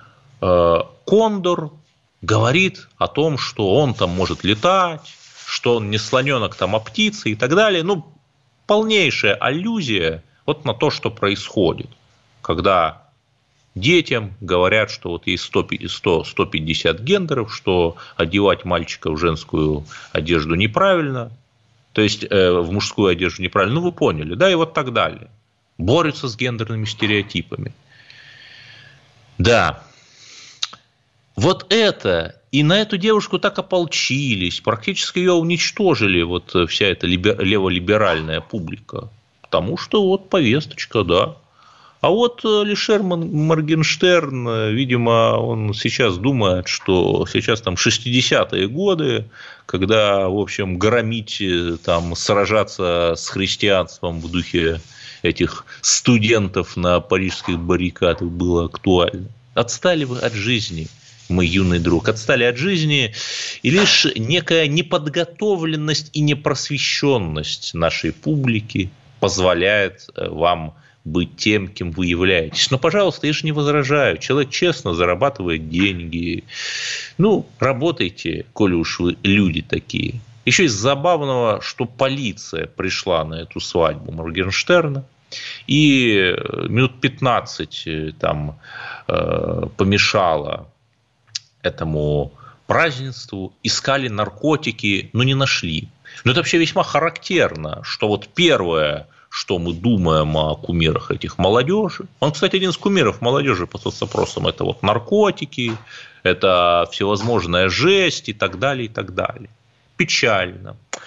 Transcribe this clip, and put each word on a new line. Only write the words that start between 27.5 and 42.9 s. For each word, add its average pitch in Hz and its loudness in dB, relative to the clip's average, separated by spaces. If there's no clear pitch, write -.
Да. 90 2
Вот 170 2
это, 107 0
и 170 4
на 175 4
эту 214 -4
девушку 208 0
так 202 -2
ополчились, 139 -2
практически 113 -2
ее 180 4
уничтожили, 160 2
вот, 87 -4
э, 85 4
вся - 0
эта 87 0
либер-, 92 2
леволиберальная 90 2
публика. - -10
Потому 104 -2
что - 0
вот 196 0
повесточка, 131 0
да. 90 2
А 147 4
вот, 240 0
э, 214 2
Алишер 208 0